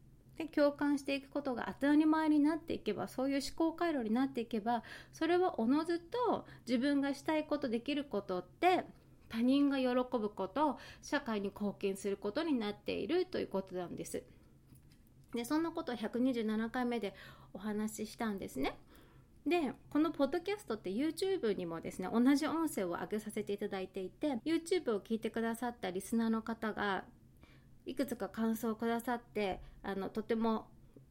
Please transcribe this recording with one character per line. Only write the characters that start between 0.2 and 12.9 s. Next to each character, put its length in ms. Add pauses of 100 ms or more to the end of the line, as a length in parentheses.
で、 100
共 260
感 260
し 40
て 120
い 80
く 60
こ 140
と 120
が 260
当 80
た 60
り 120
前 220
に 120
な 160
っ 20
て 160
い 40
け 140
ば、 160
そ 160
う 60
い 80
う 40
思 140
考 200
回 160
路 100
に 100
な 120
っ 40
て 120
い 60
け 140
ば、 220 (300)
そ 140
れ 100
は 240
お 60
の 180
ず 140
と 480 (200)
自 120
分 220
が 140
し 80
た 140
い 80
こ 140
と、 100
で 120
き 140
る 100
こ 180
と 180
っ 60
て、 380 (440)
他 140
人 260
が 100
喜 100 (300)
ぶ 120
こ 160
と、 320 (240)
社 180
会 200
に 80
貢 260
献 220
す 120
る 80
こ 140
と 140
に 100
な 160
っ 40
て 180